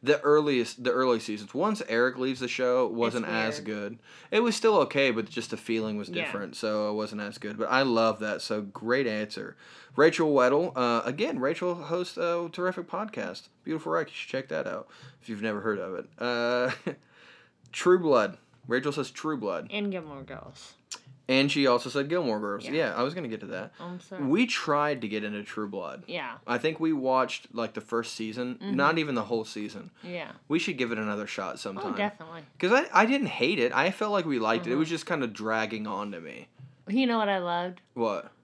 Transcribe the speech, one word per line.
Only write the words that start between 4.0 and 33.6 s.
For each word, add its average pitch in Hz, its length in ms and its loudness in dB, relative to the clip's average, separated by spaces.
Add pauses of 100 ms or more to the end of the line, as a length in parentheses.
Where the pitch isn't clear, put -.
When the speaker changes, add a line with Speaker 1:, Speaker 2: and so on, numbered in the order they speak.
Speaker 1:
It 208 80 6
was 233 160 2
still 220 220 6
okay, 139 340 4
but 110 180 -2
just - 200 -8
the 110 60 -6
feeling 110 400 -2
was 101 120 -6
Speaker 2:
Yeah. 87 160 -4
Speaker 1:
different, 101 320 -6
so 107 340 0
it 104 40 -4
wasn't 107 260 -6
as 104 180 -8
good. 107 180 -10
But 107 140 -2
I 131 120 6
love 113 360 4
that, 104 240 -4
so 107 200 -4
great 117 440 -2
answer. 107 480 -6 (400)
Rachel 156 380 6
Weddle, 139 420 4
uh, 120 300 2
again, 202 340 -2
Rachel 170 380 -2
hosts 175 400 -4
a 170 360 -2
terrific 180 360 -4
podcast, 123 540 -6 (200)
Beautiful 160 300 -4
Wreck. 165 160 0
You - 80 -18
should - 140 -10
check 135 180 -6
that 78 180 -2
out - 220 -8 (340)
if - 60 -18
you've 107 120 -8
never 107 200 -2
heard 104 180 0
of 92 160 -6
it. 85 120 -8 (120)
Uh, 123 540 0 (120)
<laughs> - 880 -14
True 185 280 6
Blood. 117 380 4 (280)
Rachel 131 240 0
says 139 220 -4
True 156 240 -4
Blood. 95 340 -4
Speaker 2:
And 202 220 -4
Gilmore 151 320 -10
Girls. - 500 -16 (540)
Speaker 1:
And 135 220 4
she 139 180 4
also 123 200 4
said 139 200 -2
Gilmore 143 320 0
Girls. 104 240 -4
Speaker 2:
Yeah. 123 80 -6
Speaker 1:
Yeah, 139 240 0
I 120 80 2
was 147 100 -2
gonna 170 140 -6
get 110 120 -6
to 101 60 -12
that. 92 340 -10
Speaker 2:
I'm 180 200 -12
sorry. 180 240 -10
Speaker 1:
We 170 200 4
tried 147 580 0
to 110 60 -4
get 107 140 -2
into 104 220 -6
True 104 240 -6
Blood. 90 400 -8
Speaker 2:
Yeah. 143 240 -8 (160)
Speaker 1:
I 120 100 2
think 156 220 -2
we 160 120 2
watched, 131 600 0
like, 110 200 -4
the 107 60 -6
first 117 340 -4
season, 117 420 -6
Speaker 2:
Mm-hmm. 101 200 -6
Speaker 1:
not 147 220 4
even 151 160 -2
the 113 80 0
whole 110 220 -2
season. 104 480 -10 (100)
Speaker 2:
Yeah. 170 300 -10 (160)
Speaker 1:
We 151 100 4
should 180 180 -2
give 123 140 0
it 113 80 -2
another 104 300 -2
shot - 320 -6
sometime. 98 340 -6
Speaker 2:
Oh, - 20 -6
definitely. 165 460 -6 (160)
Speaker 1:
'Cause 185 140 4
I, 285 200 6
I 208 140 8
didn't 262 220 2
hate 147 320 2